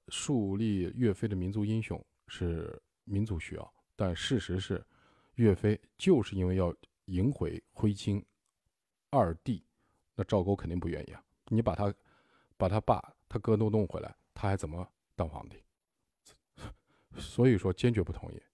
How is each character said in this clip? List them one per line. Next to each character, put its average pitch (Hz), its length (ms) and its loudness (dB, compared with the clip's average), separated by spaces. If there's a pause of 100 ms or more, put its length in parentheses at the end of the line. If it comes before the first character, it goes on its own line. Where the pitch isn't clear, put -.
树 104 480 -2
立 101 380 0
岳 117 180 2
飞 110 160 -4
的 101 80 -4
民 90 160 -2
族 104 120 -2
英 110 180 0
雄 - 200 -8 (260)
是 80 520 -6 (240)
民 104 200 0
族 101 140 -2
需 78 160 -10
要， 76 200 -12 (200)
但 92 200 -2
事 117 260 0
实 90 180 -2
是， 95 260 -4 (500)
岳 107 200 6
飞 104 260 2 (160)
就 165 260 6
是 - 120 -8
因 92 140 0
为 92 80 2
要 87 180 2 (300)
迎 92 260 2
回 - 400 -4
徽 107 240 0
钦 101 300 -2 (840)
二 101 220 4 (120)
帝， 104 180 -4 (520)
那 104 100 -2
赵 98 180 2
构 98 140 2
肯 - 120 -6
定 87 120 -4
不 87 80 -4
愿 76 200 -6
意 - 40 -14
啊。 - 100 -18 (260)
你 110 140 2
把 98 140 2
他、 101 180 0 (640)
把 95 120 2
他 107 120 0
爸、 110 200 2 (280)
他 - 100 -4
哥 107 180 2
都 107 140 2
弄 107 160 2
回 78 140 -8
来， - 160 -12 (160)
他 - 160 -4
还 98 80 2
怎 82 120 -6
么 85 200 -8 (260)
当 82 140 -4
皇 - 200 -14
帝？ - 140 -20 (1600)
所 - 280 2
以 120 100 6
说 92 160 0
坚 123 220 0
决 101 80 2
不 82 100 -6
同 82 200 -12
意。 80 100 -16 (120)